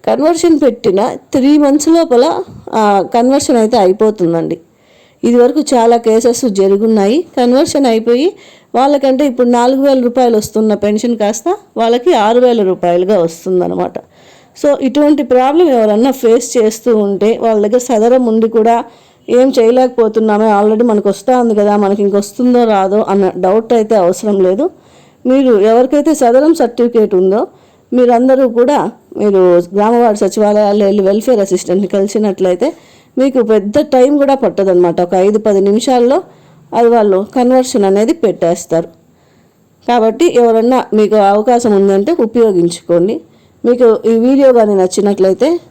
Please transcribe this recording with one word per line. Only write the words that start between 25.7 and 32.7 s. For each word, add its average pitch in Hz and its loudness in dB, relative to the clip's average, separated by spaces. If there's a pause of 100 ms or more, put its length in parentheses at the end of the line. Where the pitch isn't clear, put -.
సదరం 269 2
సర్టిఫికేట్ 233 -2
ఉందో 190 0 (460)
మీరందరూ 247 2
కూడా 233 0 (260)
మీరు 202 0 (180)
గ్రామవార్డు 208 0
సచివాలయాల్లో 208 0
వెళ్ళి 202 0
వెల్ఫేర్ 214 0
అసిస్టెంట్ని 190 -2
కలిసినట్లయితే 202 -2 (440)